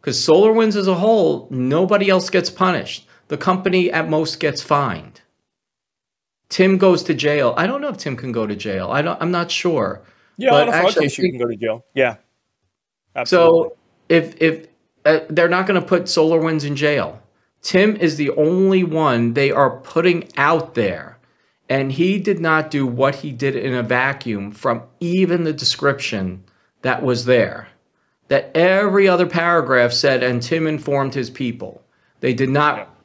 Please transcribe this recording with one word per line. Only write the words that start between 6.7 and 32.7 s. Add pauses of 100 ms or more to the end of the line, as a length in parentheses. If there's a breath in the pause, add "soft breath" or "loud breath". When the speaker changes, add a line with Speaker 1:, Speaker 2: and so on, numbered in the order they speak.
Speaker 1:
goes
to
jail.
I
don't
know
if
Tim
can
go
to
jail.
I
don't,
I'm
not
sure. (340 soft breath)
Speaker 2:
Yeah,
Speaker 1:
But
Speaker 2:
on
a
fraud
Speaker 1:
actually,
Speaker 2:
case,
you
can
go
to
jail. (100)
Yeah. (1000)
Absolutely.
Speaker 1:
So (320)
if,
if, (380)
uh, (100)
they're
not
gonna
put
SolarWinds
in
jail. (420)
Tim
is
the
only
one
they
are
putting
out
there. (500)
And
he
did
not
do
what
he
did
in
a
vacuum
from (180)
even
the
description (400)
that
was
there. (600)
That
every
other
paragraph
said,
"And
Tim
informed
his
people." (380)
They
did
not